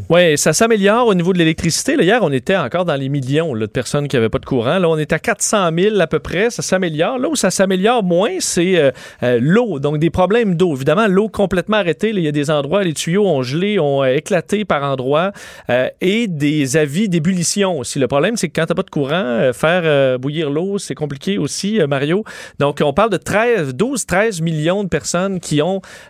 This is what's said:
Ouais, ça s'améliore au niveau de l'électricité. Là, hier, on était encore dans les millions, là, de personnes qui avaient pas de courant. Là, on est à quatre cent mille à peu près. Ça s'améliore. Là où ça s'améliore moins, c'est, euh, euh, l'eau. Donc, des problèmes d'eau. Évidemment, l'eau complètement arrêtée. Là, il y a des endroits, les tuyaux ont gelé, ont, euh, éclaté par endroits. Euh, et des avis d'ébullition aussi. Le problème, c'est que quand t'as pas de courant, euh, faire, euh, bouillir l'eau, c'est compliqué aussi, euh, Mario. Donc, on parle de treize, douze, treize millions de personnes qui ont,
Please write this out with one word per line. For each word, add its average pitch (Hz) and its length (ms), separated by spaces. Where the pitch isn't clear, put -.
Ouais, 165 280
ça 160 160
s'améliore 220 540
au 214 80
niveau 180 180
de 180 60
l'électricité. 165 560
Là, 285 80
hier, 196 200
on 156 100
était 131 240
encore 170 280
dans 165 120
les 135 120
millions, 143 460
là, 110 120
de 104 40
personnes 143 380
qui 139 80
avaient 113 120
pas - 120
de - 40
courant. 131 360
Là, 175 80
on 160 100
est 151 140
à 160 80
quatre 226 220
cent 190 280
mille 190 300
à 160 80
peu 156 100
près. 175 320
Ça 165 100
s'améliore. 185 600
Là 277 80
où 311 80
ça 190 160
s'améliore 196 500
moins, 180 380
c'est, 180 380
euh, 143 120
euh, 123 180
l'eau. 180 380
Donc, 147 200
des 160 120
problèmes 190 460
d'eau. 170 180
Évidemment, 147 320
l'eau 202 220
complètement 190 480
arrêtée. 202 360
Là, 208 60
il 175 60
y 147 40
a 147 40
des 147 180
endroits, 151 320
les 170 120
tuyaux 190 340
ont 139 140
gelé, 175 360
ont, 143 240
euh, 131 140
éclaté 202 480
par 156 180
endroits. 143 480
Euh, 127 180
et 208 260
des 147 500
avis 156 320
d'ébullition 175 680
aussi. 127 220
Le 123 80
problème, 156 280
c'est 190 120
que 156 120
quand 165 60
t'as 170 80
pas 185 80
de - 80
courant, 139 240
euh, 196 380
faire, 170 320
euh, 139 340
bouillir 147 320
l'eau, 185 280
c'est - 180
compliqué 151 420
aussi, 190 420
euh, 151 60
Mario. 147 380
Donc, 143 260
on 143 80
parle 202 180
de 180 80
treize, 202 540
douze, 220 320
treize 196 360
millions 165 420
de 196 60
personnes 180 500
qui 151 240
ont, 185 180